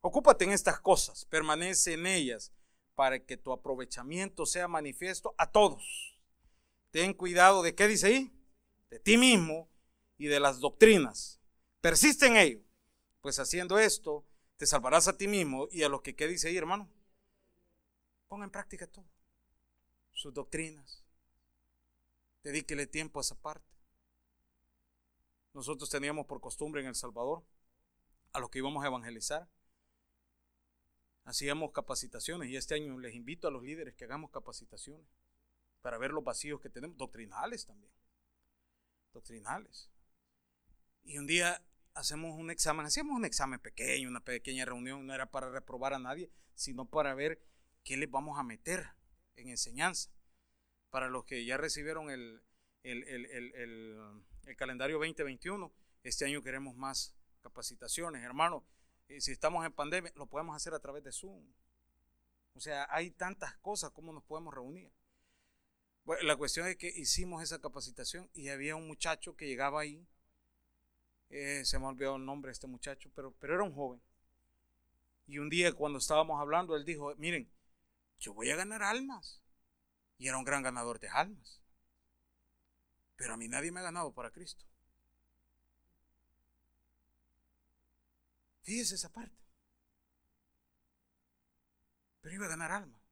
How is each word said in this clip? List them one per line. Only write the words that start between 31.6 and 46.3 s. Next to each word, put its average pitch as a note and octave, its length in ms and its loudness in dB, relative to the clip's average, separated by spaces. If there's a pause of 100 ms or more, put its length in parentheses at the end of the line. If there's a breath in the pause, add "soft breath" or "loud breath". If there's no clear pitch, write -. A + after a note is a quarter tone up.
capacitaciones, C3+ 800 -8
y C3 60 -8
este C3 180 -6
año D3 240 -8
les B2 160 -14
invito B2+ 340 -10
a - 20 -2
los C3 120 -12
líderes C#3+ 320 -14
que - 100 -20
hagamos C#3 260 -12
capacitaciones C#3 760 -18 (720)
para A#2+ 160 -8
ver C3 140 -4
los D#3 120 -4
vacíos C3+ 380 -6
que - 80 -16
tenemos, D3 300 -14
doctrinales A#2+ 680 -10
también, G2+ 260 -20 (1200)
doctrinales. A2+ 760 -12 (1120)
Y C#3+ 120 -16
un C#3+ 100 -8
día F3 380 2 (300)
hacemos D#3 440 -8
un E3 120 -10
examen, D#3 340 0
hacíamos C#4+ 320 -4
un A3+ 80 -2
examen C3+ 340 -4
pequeño, C3 520 -4
una B2 120 -10
pequeña C3 440 -8
reunión, B2+ 400 -10
no C3+ 80 -12
era C3 160 -8
para C3 180 -8
reprobar C3 460 -8
a C3+ 40 -8
nadie, C#3 320 -12 (240 soft breath)